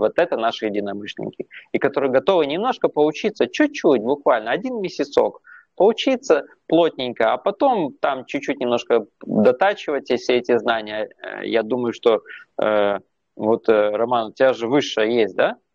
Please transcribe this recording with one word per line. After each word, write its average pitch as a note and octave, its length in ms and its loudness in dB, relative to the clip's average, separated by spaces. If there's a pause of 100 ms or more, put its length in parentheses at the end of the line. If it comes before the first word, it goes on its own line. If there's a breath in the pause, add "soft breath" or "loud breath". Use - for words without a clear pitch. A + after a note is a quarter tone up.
вот G#2+ 160 0
это E3+ 180 0
наши A2+ 300 -2
единомышленники. G2+ 800 -8 (260 loud breath)
И - 60 0
которые C3+ 340 -2
готовы D#3 340 2
немножко F3+ 420 -2
поучиться, D3+ 600 0
чуть-чуть, D3 540 2
буквально A#2+ 500 0
один A3+ 280 -4
месяцок, C#3 600 -2 (360 loud breath)
поучиться A3 680 2 (240 loud breath)
плотненько, B2+ 640 0
а B2+ 60 -2
потом G3+ 600 0
там C3 260 -2
чуть-чуть C#3 340 -6
немножко A#2+ 460 0 (200)
дотачивать C3 840 0
все B2 280 0
эти B2 220 2
знания. G#2+ 500 -4 (120)
Э, G2+ 260 -12
я A2 180 0
думаю, A#2+ 280 -4
что, A2 280 2 (420 loud breath)
э, G2+ 360 0 (380)
вот, A2 320 0
э, G#2+ 220 4
Роман, A2+ 380 -2
у G2+ 40 -18
тебя C3 200 2
же A2+ 160 -4
высшее A#2+ 440 0 (100)
есть, F#2+ 140 -2
да? E3+ 200 0 (180)